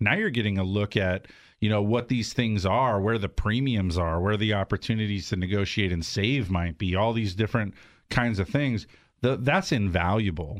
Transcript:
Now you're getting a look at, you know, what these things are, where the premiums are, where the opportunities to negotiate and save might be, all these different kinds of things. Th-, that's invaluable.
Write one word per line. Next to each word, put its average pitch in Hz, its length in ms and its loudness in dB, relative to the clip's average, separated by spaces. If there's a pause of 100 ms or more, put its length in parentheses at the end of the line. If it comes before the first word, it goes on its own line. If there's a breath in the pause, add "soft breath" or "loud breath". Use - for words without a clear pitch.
Now 107 140 2
you're 214 140 0
getting 107 300 0
a 95 60 2
look 101 320 0
at, 95 300 -2 (340 loud breath)
you 107 80 2
know, 107 140 2
what 117 260 0
these 117 240 -2
things 107 340 0
are, 110 340 2
where 110 180 2
the 98 100 -2
premiums 107 680 0
are, 82 240 0
where 104 160 2
the 104 180 0
opportunities 101 760 -2
to 107 80 -2
negotiate 95 560 0
and 82 120 -2
save 107 460 -2
might 85 280 -2
be, 92 180 0
all 113 160 2
these 104 240 -2
different 107 380 -2 (360 loud breath)
kinds 120 300 0
of 92 80 -2
things. 135 400 -2 (340 soft breath)
Th-, 120 180 2
that's 151 300 0
invaluable. 92 880 0